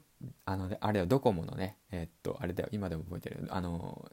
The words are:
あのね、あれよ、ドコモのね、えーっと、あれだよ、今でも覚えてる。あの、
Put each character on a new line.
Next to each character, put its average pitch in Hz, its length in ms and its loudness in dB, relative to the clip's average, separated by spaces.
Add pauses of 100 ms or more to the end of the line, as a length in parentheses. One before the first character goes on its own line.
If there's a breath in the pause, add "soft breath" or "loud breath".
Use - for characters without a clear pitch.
(460)
あ 95 100 0
の 95 120 0
ね、 98 140 -2
あ 107 100 4
れ 104 80 6
よ、 87 80 4
ド 127 120 8
コ 120 140 6
モ 82 120 0
の - 100 -4
ね、 92 220 -4 (120)
え 85 140 -4
ー - 20 -6
っ 85 40 -8 (120)
と、 - 180 -2
あ - 60 -2
れ 90 80 0
だ 98 80 -2
よ、 - 100 0
今 101 180 0
で 82 60 -2
も 80 100 -2
覚 87 120 -6
え - 40 -4
て - 100 -4
る。 - 180 -6
あ 95 100 -2
の、 87 540 -4